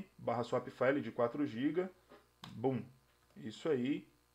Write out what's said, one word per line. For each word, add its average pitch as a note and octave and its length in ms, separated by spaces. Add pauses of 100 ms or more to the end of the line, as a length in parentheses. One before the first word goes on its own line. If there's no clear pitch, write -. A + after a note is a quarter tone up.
(160)
barra A#2+ 280
swap B2 240
file B2+ 320
de G#2+ 120
quatro C3 340
giga. D3+ 440 (600)
Bum! B2 300 (540)
Isso C#3 320
aí, C#3 400 (260)